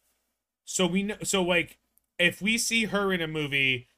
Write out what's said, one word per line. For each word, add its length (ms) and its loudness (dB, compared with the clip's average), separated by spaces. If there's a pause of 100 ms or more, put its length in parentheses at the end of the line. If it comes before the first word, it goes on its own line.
(640)
So 220 0
we 160 0
know, 220 -6
so, 180 0
like, 360 0 (400)
if 220 2
we 180 0
see 260 0
her 280 0
in 80 0
a 60 -4
movie 720 -2